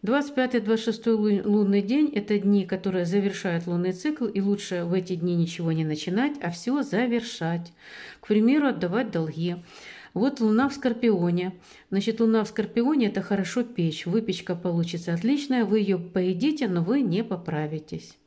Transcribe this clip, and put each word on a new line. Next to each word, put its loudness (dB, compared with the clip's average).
Двадцать 0
пятый, 2
двадцать 0
шестой 0
лу-, 2
лунный 4
день — 2
это 0
дни, 4
которые -2
завершают 0
лунный 0
цикл, -4
и -2
лучше -2
в -2
эти -2
дни -2
ничего 0
не 0
начинать, -2
а -4
все -2
завершать. -2
К -20
примеру, 4
отдавать 0
долги. -2
Вот 0
луна 4
в -2
Скорпионе. 0
Значит, 0
луна 4
в -2
Скорпионе — 0
это -2
хорошо 0
печь. -2
Выпечка -2
получится -2
отличная, 0
вы 2
ее 2
поедите, 0
но 0
вы 2
не 0
поправитесь. -6